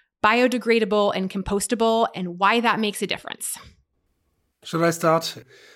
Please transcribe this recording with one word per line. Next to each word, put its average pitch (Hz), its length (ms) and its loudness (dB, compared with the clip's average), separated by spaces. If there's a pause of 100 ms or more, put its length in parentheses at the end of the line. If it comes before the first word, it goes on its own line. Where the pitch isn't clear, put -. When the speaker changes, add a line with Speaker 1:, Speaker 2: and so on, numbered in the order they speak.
(240)
Speaker 1:
biodegradable 220 920 2
and 190 160 -4
compostable 226 840 0
and 180 260 -6
why 208 180 4
that 226 220 0
makes 208 220 -4
a 196 40 -4
difference? - 500 -8 (1080)
Speaker 2:
Should 165 180 -2
I 170 80 4
start? 165 460 0 (400)